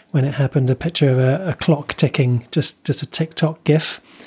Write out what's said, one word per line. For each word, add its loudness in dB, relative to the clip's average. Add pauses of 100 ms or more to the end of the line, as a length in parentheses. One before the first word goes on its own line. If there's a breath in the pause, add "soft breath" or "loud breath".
(120)
when 2
it -2
happened 0
a 2
picture 0
of 4
a, 0
a -2
clock 0
ticking, 0
just, -4
just -4
a -10
TikTok -4
gif, 0 (280 loud breath)